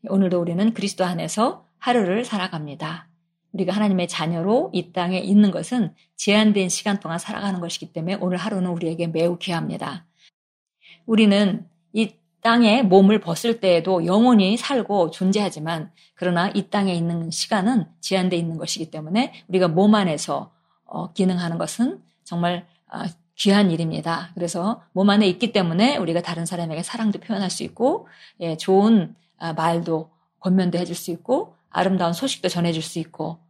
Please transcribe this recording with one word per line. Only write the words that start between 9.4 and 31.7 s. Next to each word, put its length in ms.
우리는 600
이 220
땅에 420
몸을 380
벗을 400
때에도 440
영원히 520
살고 560
존재하지만, 800
그러나 320
이 200
땅에 260
있는 360
시간은 560
제한돼 360
있는 220
것이기 320
때문에 560
우리가 220
몸 260
안에서, 580
어, 280
기능하는 460
것은 440
정말, 420
아, 180
귀한 300
일입니다. 640
그래서 480
몸 180
안에 180
있기 240
때문에 440
우리가 260
다른 220
사람에게 380
사랑도 380
표현할 300
수 120
있고, 460
예, 160
좋은, 580
아, 140
말도 580
권면도 360
해줄 200
수 160
있고, 420